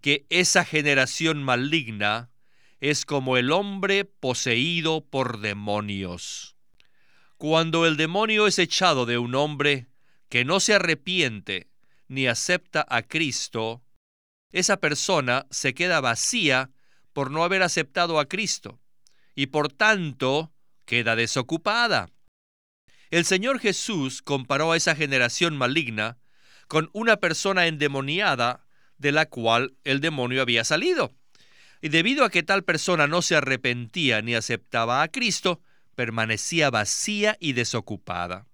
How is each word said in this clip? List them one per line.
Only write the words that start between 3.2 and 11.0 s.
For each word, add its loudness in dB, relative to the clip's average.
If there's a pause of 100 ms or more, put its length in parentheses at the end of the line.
el 2
hombre 0
poseído -2
por -4
demonios. -6 (800)
Cuando 2
el 4
demonio 2
es 2
echado 2
de 0
un -2
hombre 0 (400)
que 0
no 2
se 2
arrepiente -2 (400)